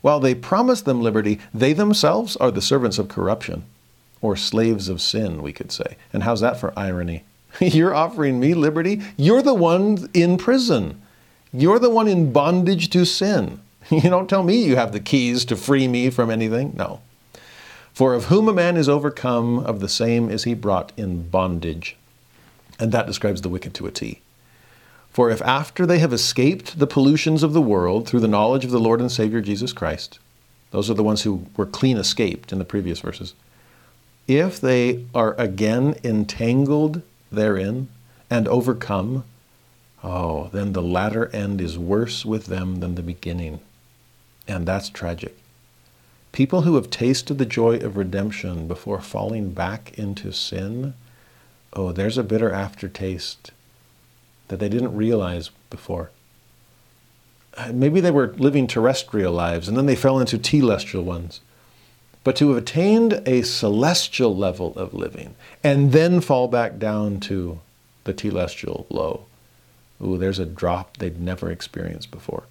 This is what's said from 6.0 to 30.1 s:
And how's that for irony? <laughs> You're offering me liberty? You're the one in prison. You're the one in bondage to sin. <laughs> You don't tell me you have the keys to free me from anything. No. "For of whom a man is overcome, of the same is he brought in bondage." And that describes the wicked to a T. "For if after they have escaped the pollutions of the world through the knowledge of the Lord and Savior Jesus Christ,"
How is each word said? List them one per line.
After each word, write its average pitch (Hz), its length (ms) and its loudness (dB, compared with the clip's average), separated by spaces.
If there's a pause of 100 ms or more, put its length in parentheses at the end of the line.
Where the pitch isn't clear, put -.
And 104 100 -2
how's 113 180 0
that 120 200 0
for - 180 -6
irony? 87 460 -6 (180)
<laughs> - 180 -16
You're 165 340 4
offering 151 440 0
me 147 160 4
liberty? 165 460 0 (160)
You're 214 260 6
the 269 120 6
one 180 600 2
in 175 220 6
prison. 180 680 0 (500)
You're 175 280 4
the 240 100 6
one 226 160 4
in 170 260 4
bondage 170 580 4
to 180 140 4
sin. 170 540 0 (160)
<laughs> - 160 -16
You 156 200 6
don't 185 180 2
tell 190 160 2
me 214 200 4
you 135 120 4
have 113 160 0
the 101 80 -6
keys 120 460 2
to 113 100 0
free 135 320 2
me 123 220 2
from 120 200 0
anything. 113 460 -2
No. - 240 -6 (920)
"For 131 200 4
of 120 120 0
whom 208 240 4
a 214 40 2
man 175 240 2
is 143 120 4
overcome, 127 720 0
of 113 180 -4
the 95 100 -4
same 117 400 0
is 104 140 -4
he 120 120 -2
brought 101 420 -2
in 90 320 -6
bondage." 85 680 -2 (840)
And 113 100 0
that 113 160 0
describes 101 360 -4
the 92 60 -4
wicked 90 260 -8
to - 120 -10
a - 60 -8
T. - 260 -10 (920)
"For 120 180 4
if 110 120 -2
after 156 440 0
they 170 140 4
have 156 120 2
escaped 143 680 -2
the 143 80 4
pollutions 151 560 2
of 151 80 0
the 165 80 4
world 104 480 2
through 120 100 2
the 113 80 4
knowledge 113 380 2
of 123 80 -4
the 120 80 2
Lord 113 200 4
and 123 120 -2
Savior 110 280 0
Jesus 104 320 -4
Christ," - 460 -8 (540)